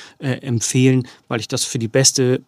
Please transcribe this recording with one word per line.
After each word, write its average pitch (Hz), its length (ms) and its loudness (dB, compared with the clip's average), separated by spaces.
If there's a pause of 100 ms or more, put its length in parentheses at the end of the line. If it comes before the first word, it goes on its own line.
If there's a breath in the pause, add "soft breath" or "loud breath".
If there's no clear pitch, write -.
(180 loud breath)
äh, 127 220 -4
empfehlen, 127 640 2 (220 loud breath)
weil 123 100 -4
ich 110 80 -8
das - 180 -6
für - 140 -6
die 113 100 -4
beste, 131 600 2